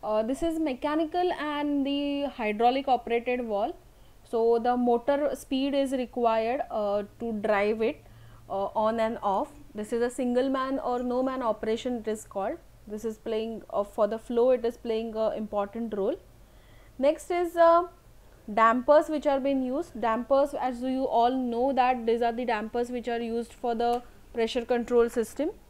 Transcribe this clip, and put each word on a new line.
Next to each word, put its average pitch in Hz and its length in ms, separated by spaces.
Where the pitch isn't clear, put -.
Uh, 214 200
this 262 200
is 330 160
mechanical 311 720
and 294 400
the 285 380
hydraulic 240 520
operated 233 580
valve. 220 280
So 233 420
the 247 80
motor 247 600
speed 269 400
is 277 180
required, 233 800
uh, 208 320
to 233 120
drive 214 360
it, 247 200
uh, 196 200
on 226 140
and 226 240
off. 208 280
This 208 180
is 233 80
a 240 80
single 247 400
man 262 300
or 247 240
no 247 200
man 262 200
operation, 226 560
it 220 160
is 214 100
called. 214 320
This 214 180
is 220 140
playing, 220 500
uh, 202 160
for 214 80
the 220 120
flow, 233 220
it 240 120
is 233 140
playing 226 380
a 220 120
important 208 560
role. 196 180
Next 294 320
is, 339 120
uh, 339 160
dampers 254 480
which 302 160
are 277 120
being 269 280
used. 254 340
Dampers, 247 540
as 247 280
you 262 120
all 247 180
know, 247 220
that 247 320
these 226 160
are 233 100
the 240 140
dampers 233 440
which 240 280
are - 20
used 233 320
for 240 220
the 240 180
pressure 226 320
control 240 560
system. 285 340